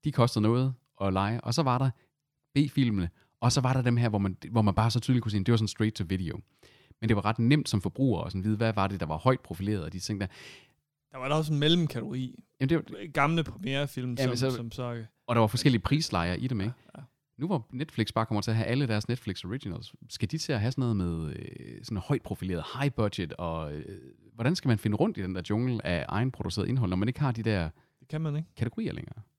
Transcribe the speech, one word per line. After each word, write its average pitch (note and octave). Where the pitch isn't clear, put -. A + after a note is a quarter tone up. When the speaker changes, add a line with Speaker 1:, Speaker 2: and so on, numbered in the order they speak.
Speaker 1:
de D3
kostede A#2+
noget B2
at G2
leje, G2+
og A#2+
så E3
var B2+
der C3
B-filmene, A#2
og A#2+
så C#3+
var B2+
der C3
dem A#2+
her, A#2
hvor G#2+
man, G2
hvor A#2
man G2+
bare A2
så A#2+
tydeligt B2
kunne G#2+
se, G#2
det F#2+
var A#2
sådan A2
straight G#2+
to F#2+
video. F#2
Men A2
det G#2+
var G2+
ret G#2+
nemt C3
som G#2
forbruger E2+
at E2
sådan F#2
vide, G#2+
hvad A2+
var G2+
det, G2
der E2
var D#2
højt B2+
profileret, F#2+
og D#2+
de F2+
ting G2+
der. G2
Speaker 2:
Der C3+
var C3
der D3
også D#3
en D3
mellemkategori. C3
Speaker 1:
Jamen, C3+
det E3
var B2+
Speaker 2:
Gamle D#3
premierefilm, B2+
Speaker 1:
Jamen, B2+
Speaker 2:
som, C3
Speaker 1:
så B2+
Speaker 2:
som A#2
så A#2+
Speaker 1:
og A#2+
der A#2
var A2
forskellige A#2+
prislejer F2+
i B2
dem, A#2+
ikke? A2
Speaker 2:
Ja, -
ja. -
Speaker 1:
Nu C#3
hvor E3+
Netflix B2+
bare A2+
kommer G#2
til -
at A2
have A2+
alle C3+
deres G#2+
Netflix A#2+
Originals, F#2
skal -
de D#3+
til -
at A#2
have A2+
sådan C3+
noget A#2
med, E2
øh, -
sådan A2
højt C#3
profileret, F#2
high C#3+
budget, G2+
og, E2
øh, D#2
hvordan B2
skal -
man A2
finde G#2
rundt -
i G2+
den F#2
der F#2
jungle A#2
af E2+
egenproduceret G#2
indhold, A#2
når F#2
man G#2
ikke B2+
har C#3
de A2+
der G2
Speaker 2:
Det -
kan D#3
man D3+
ikke. D#3+
Speaker 1:
kategorier -
længere? -